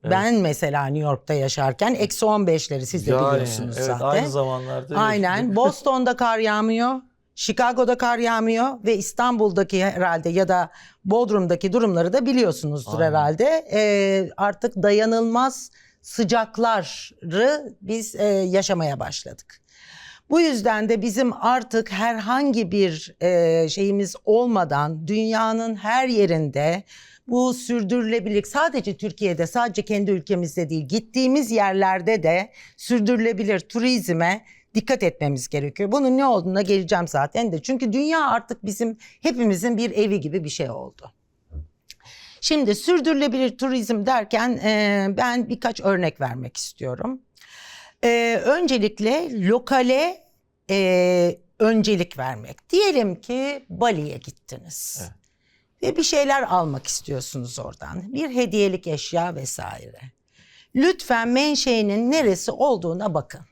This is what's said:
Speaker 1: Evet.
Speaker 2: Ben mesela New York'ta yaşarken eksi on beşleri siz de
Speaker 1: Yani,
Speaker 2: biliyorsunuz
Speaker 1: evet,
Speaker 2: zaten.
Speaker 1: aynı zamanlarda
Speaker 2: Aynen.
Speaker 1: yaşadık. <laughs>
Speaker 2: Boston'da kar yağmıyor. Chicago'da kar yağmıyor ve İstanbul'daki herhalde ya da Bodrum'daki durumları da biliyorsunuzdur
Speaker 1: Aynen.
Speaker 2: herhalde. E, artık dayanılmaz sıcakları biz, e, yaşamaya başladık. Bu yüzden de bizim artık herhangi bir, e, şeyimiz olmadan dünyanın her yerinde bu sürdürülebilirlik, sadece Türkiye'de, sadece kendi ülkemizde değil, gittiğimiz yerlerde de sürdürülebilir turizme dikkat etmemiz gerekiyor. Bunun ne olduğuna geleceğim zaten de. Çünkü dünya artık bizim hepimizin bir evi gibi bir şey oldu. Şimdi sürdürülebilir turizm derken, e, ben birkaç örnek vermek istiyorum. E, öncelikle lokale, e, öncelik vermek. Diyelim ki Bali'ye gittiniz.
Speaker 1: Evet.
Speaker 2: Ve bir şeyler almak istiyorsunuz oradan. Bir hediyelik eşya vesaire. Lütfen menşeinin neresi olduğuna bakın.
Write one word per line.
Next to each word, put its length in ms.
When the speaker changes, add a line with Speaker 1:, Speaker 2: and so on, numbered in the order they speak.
Speaker 1:
Evet. 80
Speaker 2:
Ben 220
mesela 520
New 120
York'ta 260
yaşarken 600
eksi 320
on 200
beşleri 400
siz 200
de 40
Speaker 1:
Yani, 220
Speaker 2:
biliyorsunuz 460
Speaker 1:
evet, 80
Speaker 2:
zaten. 200
Speaker 1:
aynı 220
zamanlarda 720
Speaker 2:
Aynen. 380
Speaker 1:
yaşadık. 200
<laughs> 0
Speaker 2:
Boston'da 600
kar 220
yağmıyor. 560
Chicago'da 640
kar 200
yağmıyor 680
ve 120
İstanbul'daki 880
herhalde 440
ya 200
da 220
Bodrum'daki 680
durumları 400
da 140
biliyorsunuzdur 760
Speaker 1:
Aynen. 120
Speaker 2:
herhalde. 600
E, 640
artık 460
dayanılmaz 880
sıcakları 1800
biz, 340
e, 100
yaşamaya 760
başladık. 600
Bu 100
yüzden 480
de 140
bizim 300
artık 600
herhangi 800
bir, 500
e, 460
şeyimiz 460
olmadan 840
dünyanın 680
her 320
yerinde 760
bu 260
sürdürülebilirlik, 920
sadece 500
Türkiye'de, 500
sadece 380
kendi 260
ülkemizde 600
değil, 180
gittiğimiz 640
yerlerde 720
de 280
sürdürülebilir 840
turizme 840
dikkat 280
etmemiz 460
gerekiyor. 440
Bunun 240
ne 100
olduğuna 360
geleceğim 460
zaten 440
de. 100
Çünkü 300
dünya 340
artık 380
bizim 340
hepimizin 540
bir 140
evi 300
gibi 240
bir 40
şey 220
oldu. 420
Şimdi 340
sürdürülebilir 840
turizm 480
derken, 440
e, 420
ben 320
birkaç 320
örnek 400
vermek 360
istiyorum. 640
E, 400
öncelikle 1040
lokale, 760
e, 680
öncelik 600
vermek. 520
Diyelim 500
ki 480
Bali'ye 500
gittiniz. 840
Speaker 1:
Evet. 100
Speaker 2:
Ve 140
bir 60
şeyler 400
almak 440
istiyorsunuz 720
oradan. 560
Bir 200
hediyelik 520
eşya 480
vesaire. 680
Lütfen 540
menşeinin 840
neresi 400
olduğuna 640
bakın. 260